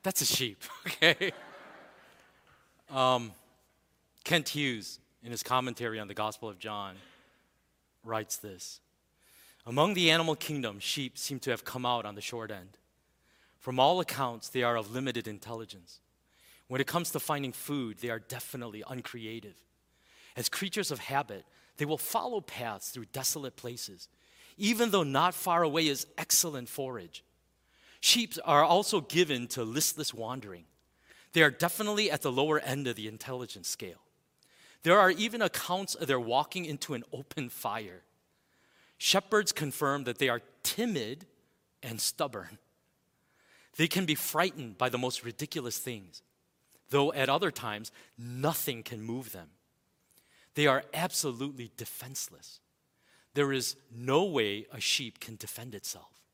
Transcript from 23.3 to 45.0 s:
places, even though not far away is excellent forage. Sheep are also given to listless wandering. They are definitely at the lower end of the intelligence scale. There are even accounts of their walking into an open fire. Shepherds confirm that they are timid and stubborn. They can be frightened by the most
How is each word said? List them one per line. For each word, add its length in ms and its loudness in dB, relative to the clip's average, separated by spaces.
places, 540 -12
even 340 4
though 120 6
not 300 4
far 300 4
away 240 4
is 200 0
excellent 500 0
forage. 560 -8
Sheep 300 4
are 220 8
also 340 4
given 480 2
to 160 -4
listless 500 -2
wandering. 520 -10
They 100 6
are 80 12
definitely 600 0
at 100 0
the 120 0
lower 260 4
end 260 -2
of 120 -2
the 100 -8
intelligence 640 -10
scale. 320 -10
There 160 8
are 120 10
even 300 0
accounts 540 -2
of 120 -6
their 120 2
walking 460 0
into 300 -6
an 180 -8
open 340 -8
fire. 560 -6
Shepherds 540 4
confirm 520 0
that 140 -4
they 100 4
are 140 0
timid 600 -2
and 180 -8
stubborn. 580 -4
They 100 6
can 180 2
be 100 2
frightened 600 -2
by 120 2
the 80 0
most 260 -2